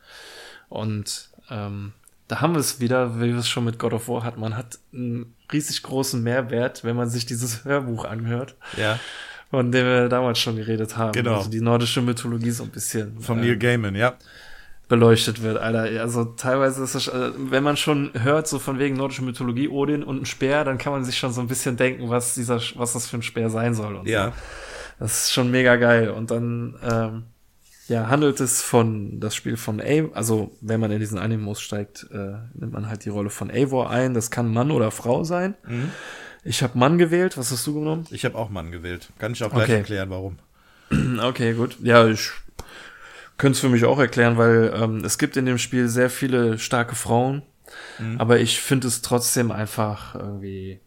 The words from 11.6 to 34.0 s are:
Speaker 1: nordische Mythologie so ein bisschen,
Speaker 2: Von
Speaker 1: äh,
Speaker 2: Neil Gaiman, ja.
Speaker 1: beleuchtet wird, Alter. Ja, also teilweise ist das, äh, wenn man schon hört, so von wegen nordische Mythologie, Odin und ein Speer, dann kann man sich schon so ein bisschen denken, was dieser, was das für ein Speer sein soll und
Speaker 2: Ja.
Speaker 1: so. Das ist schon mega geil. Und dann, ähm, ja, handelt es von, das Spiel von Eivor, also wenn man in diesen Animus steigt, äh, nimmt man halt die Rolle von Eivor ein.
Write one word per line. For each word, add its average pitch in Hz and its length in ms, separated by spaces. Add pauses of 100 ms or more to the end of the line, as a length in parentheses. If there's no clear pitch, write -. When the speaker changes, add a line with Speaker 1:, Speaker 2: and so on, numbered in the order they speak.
Speaker 1:
nordische 120 400
Mythologie 120 500
so 120 120
ein 107 80
bisschen, 110 500
Speaker 2:
Von 117 160
Speaker 1:
äh, 117 40
Speaker 2:
Neil 120 160
Gaiman, 113 380
ja. 120 200 (760)
Speaker 1:
beleuchtet 113 540
wird, 110 140
Alter. 113 340
Ja, 113 100
also 117 240
teilweise 131 580
ist 127 120
das, 131 120
äh, 127 300
wenn 135 260
man 143 140
schon 143 360
hört, 143 340
so 143 100
von 131 220
wegen 139 160
nordische 131 280
Mythologie, 123 440
Odin 143 360
und 135 180
ein - 40
Speer, 143 380
dann 135 140
kann 143 160
man 135 120
sich 123 120
schon 127 160
so 123 80
ein 123 60
bisschen 127 300
denken, 127 320
was 120 260
dieser, 120 240 (160)
was 120 180
das 120 140
für 123 100
ein 117 40
Speer 113 280
sein 113 260
soll 107 200
und 95 120
Speaker 2:
Ja. 107 200
Speaker 1:
so. 123 60 (680)
Das - 240
ist - 100
schon 123 180
mega 127 240
geil. 117 340
Und 113 220
dann, 120 520
ähm, 113 400 (640)
ja, 113 200
handelt 139 320
es 131 220
von, 110 580
das 107 160
Spiel 117 220
von 107 240
Eivor, 151 340
also 107 460
wenn 113 180
man 110 120
in 107 80
diesen 107 180
Animus 107 440
steigt, - 500
äh, 101 220 (200)
nimmt 120 200
man 107 160
halt 110 160
die 107 40
Rolle 104 200
von 95 220
Eivor 131 380
ein. 127 240